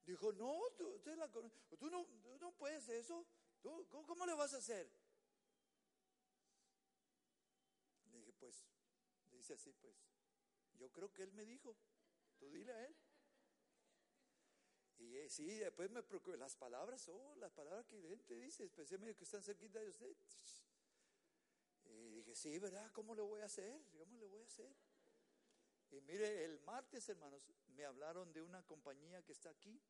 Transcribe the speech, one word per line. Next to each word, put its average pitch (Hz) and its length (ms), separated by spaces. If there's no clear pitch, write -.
Dijo, 180 260
"No, 285 440
tú, 339 180
usted 294 220
la 320 140
conoce, 226 260
tú 285 140
no, 349 160
tú 247 160
no 349 140
puedes 294 360
eso, 240 380
¿tú, 320 280
cómo, 294 180
cómo 339 180
le 349 100
vas 285 200
a 262 40
hacer?". 196 320
Le 117 80
dije, 110 140
"Pues", - 320
le 127 60
dice 123 180
así, 135 180
"pues, 120 240
yo 127 160
creo 185 220
que 190 100
él 190 100
me 214 120
dijo, 233 320
tú 139 120
dile 233 220
a 226 140
él". 320 100
Y, 117 180
eh, 143 120
sí, 151 180
después 185 320
me 233 120
preocupé, 175 360
las 131 180
palabras, 147 520
oh, 269 280
las 214 160
palabras 165 340
que 220 120
la 165 100
gente 226 280
dice, 254 280
especialmente 190 520
que 185 80
están 202 180
cerquita 202 380
de 214 100
usted. - 260
Y 113 220
dije, 113 240
"Sí, 151 240
¿verdad? 202 340
¿Cómo 226 220
le 214 80
voy 208 200
a - 20
hacer? 214 400
¿Cómo 196 220
le 220 80
voy 202 160
a 233 40
hacer?". 247 280
Y 139 100
mire, 190 440
el 160 160
martes, 233 480
hermanos, 147 380
me 131 160
hablaron 156 480
de 160 100
una 180 240
compañía 151 560
que 156 100
está 160 180
aquí 208 380